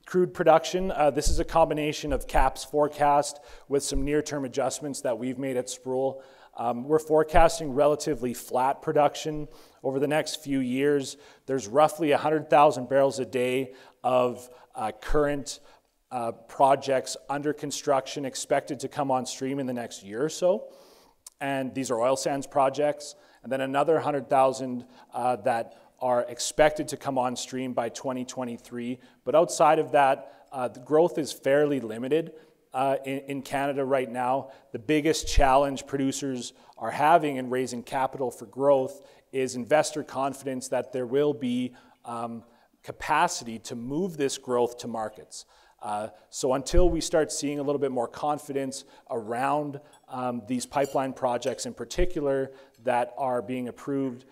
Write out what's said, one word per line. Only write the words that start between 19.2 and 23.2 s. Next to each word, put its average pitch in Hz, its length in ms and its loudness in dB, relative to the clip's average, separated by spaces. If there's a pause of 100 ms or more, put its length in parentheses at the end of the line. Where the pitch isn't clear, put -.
stream 135 320 -6
in 139 80 -4
the 127 80 -6
next 117 300 -10
year 104 180 -6
or 156 80 0
so. 180 360 0 (760)
And 135 340 -4
these 131 160 -4
are 117 100 0
oil 131 180 4
sands 139 280 -2
projects. 147 720 0 (260)